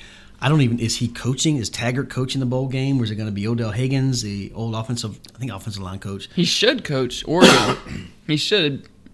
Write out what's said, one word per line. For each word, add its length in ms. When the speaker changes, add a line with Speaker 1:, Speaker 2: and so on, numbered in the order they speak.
Speaker 1:
I 120
don't 100
even, 180
is 200
he 100
coaching? 480
Is 140
Taggart 400
coaching 300
the 60
bowl 220
game, 320
or 40
is 60
it 40
gonna 160
be 180
Odell 220
Higgins, 500
the 340
old 200
offensive, 440
I 40
think 120
offensive 320
line 160
coach? 380
Speaker 2:
He 80
should 400
coach 420
Oregon. 920
<coughs> 80
He 100
should. 500